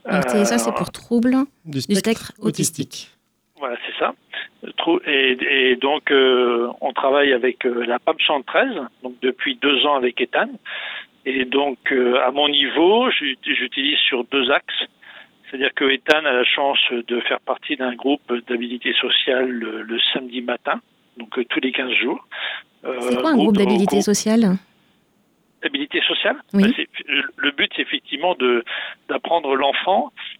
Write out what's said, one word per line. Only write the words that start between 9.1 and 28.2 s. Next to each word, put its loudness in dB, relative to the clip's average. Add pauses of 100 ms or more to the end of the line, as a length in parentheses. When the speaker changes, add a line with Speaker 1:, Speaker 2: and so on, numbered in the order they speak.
Speaker 2:
depuis -2
deux 2
ans 2
avec 0
Ethan. -2 (760)
Et -2
donc, 0 (160)
euh, 2
à 0
mon 2
niveau, 2
j'ut-, -2
j'utilise -2
sur 0
deux 0
axes. -2 (680)
C'est-à-dire -2
que 0
Ethan 2
a 2
la 4
chance 0 (120)
de -2
faire -2
partie -4
d'un -4
groupe -2 (160)
d'habilité -4
sociale 0
le, -6
le -4 (120)
samedi -6
matin, -4 (340)
donc, -12
euh, -2
tous -4
les -2
quinze -4
jours. -2 (560)
Euh, -6
Speaker 1:
C'est 0
quoi 0
un 4
groupe 6
Speaker 2:
groupe 6
de 4
Speaker 1:
d'habilité 4
Speaker 2:
rencontre. 4
Speaker 1:
sociale ? 2 (1040)
Speaker 2:
D'habilité -4
sociale ? 0 (160)
Speaker 1:
Oui. 6
Speaker 2:
Bah, 6
c'est, -4 (180)
le, 0 (140)
le 0
but, -2
c'est 0
effectivement -4